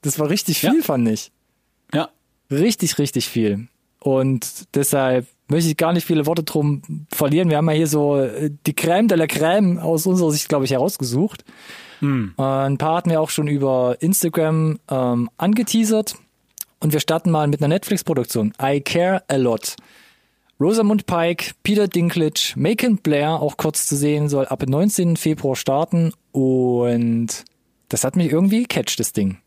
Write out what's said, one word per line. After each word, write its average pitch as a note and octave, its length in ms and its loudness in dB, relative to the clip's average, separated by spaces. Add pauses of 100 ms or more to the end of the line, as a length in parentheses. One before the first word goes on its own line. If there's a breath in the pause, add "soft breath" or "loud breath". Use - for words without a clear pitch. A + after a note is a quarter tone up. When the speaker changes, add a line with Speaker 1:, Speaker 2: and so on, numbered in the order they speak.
Speaker 1:
Das C#3+ 180 -4
war D3+ 100 0
richtig F3+ 300 -2
viel, G#3+ 180 2
Speaker 2:
Ja. D#4+ 60 2
Speaker 1:
fand A#2+ 240 0
ich. A2 240 -2 (640)
Speaker 2:
Ja. - 160 -2 (420)
Speaker 1:
Richtig, E3+ 480 0
richtig C#3 300 -2
viel. A2 380 0 (320)
Und C3 760 -2
deshalb C3 500 2 (220)
möchte E3 240 2
ich D3 60 -2
gar E3 160 2
nicht E3+ 120 0
viele D#3 220 0
Worte E3 160 0
drum D3 680 -2
verlieren. D#3+ 380 2
Wir D3+ 80 2
haben D#3+ 120 2
ja D#3 60 2
hier D#3+ 120 2
so, C#3+ 320 2
äh, C3+ 320 -2 (160)
die D3+ 60 -2
Crème F#3 340 2
de G3 100 4
la D#3+ 80 2
Crème F3 540 2
aus D#3+ 260 0
unserer F3+ 260 2
Sicht, D3+ 180 -4
glaub D3 140 2
ich, C3 80 -2
herausgesucht. C3+ 720 -2 (580 loud breath)
Speaker 2:
Hm. B2+ 360 -2
Speaker 1:
Äh, - 60 -4
ein C3+ 340 0
paar D#3+ 200 0
hatten E3+ 120 -2
wir D#3+ 120 2
auch D3+ 100 -2
schon D3+ 160 -2
über C3 540 2
Instagram, D#3+ 800 0 (120)
ähm, B2 460 0
angeteasert. G#3+ 760 0 (640)
Und D3+ 140 0
wir D3+ 60 2
starten E3 320 0
mal D#3 160 2
mit C#3+ 140 0
einer C#3+ 80 2
Netflix-Produktion. C#3 920 -2
I C#3 200 0
Care F3 460 0
a C#3 100 -2
Lot. A#2+ 400 -2 (840 soft breath)
Rosamund G#3 460 2
Pike, E3+ 460 -2 (120)
Peter G#3 240 2
Dinklage, E3+ 680 0
Macon G#3 420 0
Blair, D3+ 440 0
auch C#3+ 160 -4
kurz - 300 -2
zu D3 80 -2
sehen, D3 340 0
soll C#3 160 0
ab C3+ 220 -4
neunzehnten E3+ 500 0
Februar D3 380 -2
starten. D#3+ 580 0 (180)
Und A#2+ 1120 0 (460)
das - 140 -2
hat C3+ 120 -2
mich E3+ 160 2
irgendwie G3 320 2
gecatcht, - 360 -4
das A2+ 140 -2
Ding. G2 340 -2